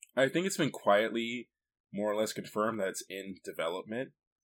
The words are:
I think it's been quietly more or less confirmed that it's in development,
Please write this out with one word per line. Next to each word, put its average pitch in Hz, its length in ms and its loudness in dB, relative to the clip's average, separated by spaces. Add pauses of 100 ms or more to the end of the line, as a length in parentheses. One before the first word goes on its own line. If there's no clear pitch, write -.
(160)
I 131 120 6
think 165 180 0
it's 190 100 -2
been 147 140 2
quietly 113 760 2 (440)
more 104 200 0
or 104 40 0
less 107 160 0
confirmed 107 480 -2
that 95 80 0
it's - 220 -6
in 95 340 -8
development, 92 680 -4 (340)